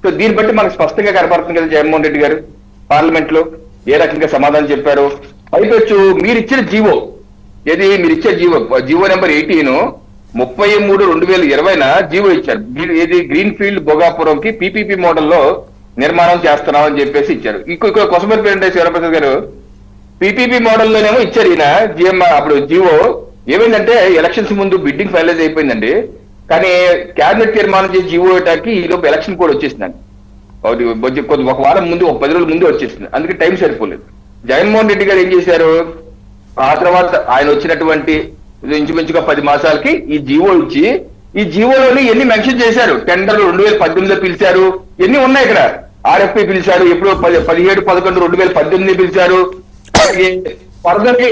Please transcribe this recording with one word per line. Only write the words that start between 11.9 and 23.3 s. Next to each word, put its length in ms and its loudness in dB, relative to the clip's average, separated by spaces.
జీవో 300 0
ఇచ్చారు. 280 0
మీరు 340 -8
ఏది 340 0
గ్రీన్‌ఫీల్డ్ 580 -4
భోగాపురంకి 680 0
పీపీపీ 440 -6
మోడల్లో 720 0
నిర్మాణం 520 0
చేస్తున్నామని 500 0
చెప్పేసి 320 -2
ఇచ్చారు. 380 -6
ఇంకో, 180 -4
ఇంకో 180 2
క్వశ్చన్ 240 0
పేరు 180 0
ఏంటంటే 220 0
శివప్రసాద్ 420 -2
గారు, 400 -2
పీపీపీ 360 0
మోడల్లోనేమో 640 2
ఇచ్చారు 280 2
ఈయన 360 2
జీఎంఆర్, 480 2
అప్పుడు 340 0
జీవో 560 2